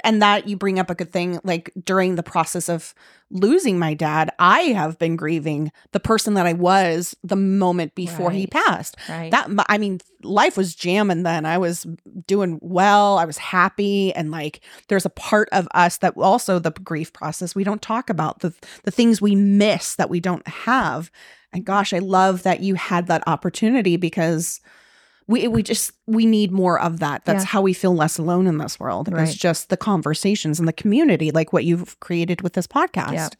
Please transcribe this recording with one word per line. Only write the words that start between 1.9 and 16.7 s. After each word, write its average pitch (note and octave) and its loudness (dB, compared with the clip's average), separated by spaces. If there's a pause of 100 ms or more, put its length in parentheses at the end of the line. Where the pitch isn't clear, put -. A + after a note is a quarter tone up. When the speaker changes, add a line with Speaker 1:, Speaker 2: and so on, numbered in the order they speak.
Speaker 1:
the E3+ -4
process E3+ -4
of E3+ -6 (360)
losing G#3 2
my D#3 0
dad, D#3 0
I F#3+ 6 (180)
have D#3+ -2
been E3 0
grieving D#3 -4 (180)
the - -4
person G#3+ 0
that F#3 2
I F3 2
was F3 2
the G3+ -2
moment F#3+ 0
before F3 -4
he F#3+ -2
Speaker 2:
Right. G3 -6
Speaker 1:
passed. D4 -2 (120)
Speaker 2:
Right. E3 -10
Speaker 1:
That, C4+ 0
m-, G3+ -2 (100)
I G#3+ 2
mean, G3+ -4 (220)
life A3 2
was F#3+ -2
jamming F3+ 0
then. E3 -2
I E3 0
was F3 -2 (440)
doing F#3+ 0
well. G3+ 4
I E3+ 2
was D#3+ -8
happy. G3 0
And, D#3 -6
like, D#3 -10 (280)
there's G3 0
a F#3 -2
part - 0
of F3+ 0
us F3 4
that - 0
also F#3+ 2
the E3 -2